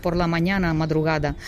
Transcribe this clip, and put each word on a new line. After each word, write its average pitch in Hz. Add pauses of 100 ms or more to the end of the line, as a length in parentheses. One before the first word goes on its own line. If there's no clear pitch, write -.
por 175
la 175
mañana, 170
madrugada. 156 (120)